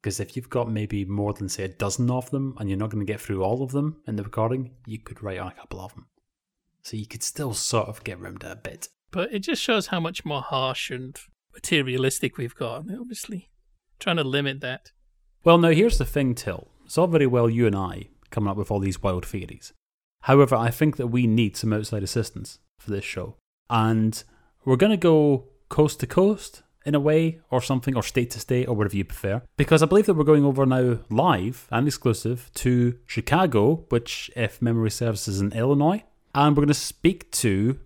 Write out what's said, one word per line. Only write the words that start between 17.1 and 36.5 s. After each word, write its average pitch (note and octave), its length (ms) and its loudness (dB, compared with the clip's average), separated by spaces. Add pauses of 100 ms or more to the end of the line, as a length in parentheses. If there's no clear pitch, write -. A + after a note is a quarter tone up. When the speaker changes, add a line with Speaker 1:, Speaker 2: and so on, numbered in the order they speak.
Speaker 1:
well A#2+ 220 4
you A#2 160 2
and G2+ 100 2
I F#2 340 -6 (200)
coming G#2 200 -2
up G2 80 -4
with G#2 140 -4
all G#2 80 0
these G2 220 -4
wild F2+ 240 -2
theories. - 460 -12 (520)
However, C3+ 320 6
I A2+ 140 0
think D3+ 280 0
that B2 100 -4
we A#2+ 200 0
need A2 280 2
some A2+ 160 -2
outside G#2 320 -4
assistance - 560 -6 (180)
for - 140 -12
this G2 140 -6
show. G2 320 -10 (320)
And A2 520 2 (440)
we're C3+ 100 4
gonna G#3 220 4
go D3+ 500 4 (220)
coast - 320 2
to B2+ 60 -2
coast - 560 0 (220)
in D3 100 0
a D3 40 2
way, D#3+ 400 2 (100)
or B2+ 120 2
something, C3+ 340 -2
or G#2+ 80 0
state A#2+ 260 -2
to A2+ 120 -10
state, B2 260 0
or A#2+ 80 -2
whatever G2+ 220 0
you F#2+ 80 -2
prefer. G#2 360 -4 (140)
Because D3+ 260 4
I D#3+ 40 6
believe G3 220 4
that F#3+ 80 4
we're D3 100 2
going D3+ 180 6
over C3+ 220 2
now B2+ 340 2 (100)
live A#2+ 600 0
and B2+ 160 0
exclusive B2 680 -2
to B2 500 2
Chicago, C#3+ 840 2
which, - 480 -4
if A2+ 260 -4
memory A2+ 300 0
serves, A2+ 380 -4
is G2 100 -4
in G2+ 140 0
Illinois. C#3+ 500 2 (320)
And C#3+ 220 4